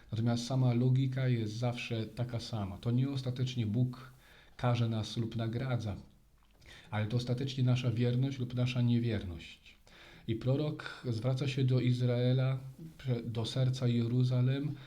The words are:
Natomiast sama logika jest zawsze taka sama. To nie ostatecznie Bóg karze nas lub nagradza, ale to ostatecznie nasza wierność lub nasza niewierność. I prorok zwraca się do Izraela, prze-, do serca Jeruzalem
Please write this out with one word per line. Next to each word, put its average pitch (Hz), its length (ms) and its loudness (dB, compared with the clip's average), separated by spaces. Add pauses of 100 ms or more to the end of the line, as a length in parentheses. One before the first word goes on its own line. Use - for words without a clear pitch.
(120)
Natomiast 117 340 0
sama 127 280 4
logika 131 540 2
jest 113 260 0
zawsze 117 520 -4
taka 120 340 -6
sama. 101 380 -6
To 120 140 -2
nie 131 180 2
ostatecznie 127 560 -2
Bóg 127 480 -2 (440)
karze 117 320 2
nas 110 280 -2
lub 117 180 -2
nagradza, 113 600 -2 (960)
ale 107 160 0
to 123 100 0
ostatecznie 131 460 -2
nasza 123 280 2
wierność 123 480 0
lub 123 140 -6
nasza 123 280 0
niewierność. 110 840 0 (640)
I 113 80 0
prorok - 720 -2
zwraca 127 380 -2
się 135 160 0
do 127 160 4
Izraela, 123 800 2 (380)
prze-, 120 260 -2
do 113 220 -4
serca 127 420 0
Jeruzalem 127 880 2 (100)